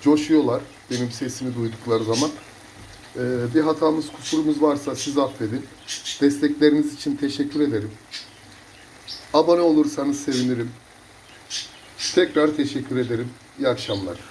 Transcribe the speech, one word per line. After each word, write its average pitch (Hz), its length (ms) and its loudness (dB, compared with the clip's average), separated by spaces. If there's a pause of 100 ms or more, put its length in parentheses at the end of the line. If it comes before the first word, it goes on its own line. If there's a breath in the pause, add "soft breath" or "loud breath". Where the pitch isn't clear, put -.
Coşuyorlar 147 600 4 (300)
benim 120 200 -2
sesimi 127 440 -6
duydukları 113 480 -2
zaman. 120 260 0 (840)
E, 123 60 -4 (340)
bir 156 60 6
hatamız, 156 500 2
kusurumuz 151 500 0
varsa 143 340 2
siz 139 220 -4
affedin. 131 480 -2 (560)
Destekleriniz 147 720 4
için 143 220 -4
teşekkür 147 440 -4
ederim. 110 320 0 (1400)
Abone 165 280 4
olursanız 147 580 2
sevinirim. 123 520 -2 (1400)
Tekrar 151 400 4
teşekkür 131 420 -2
ederim. 120 320 -2 (300)
İyi 139 80 2
akşamlar. 98 520 -4 (120)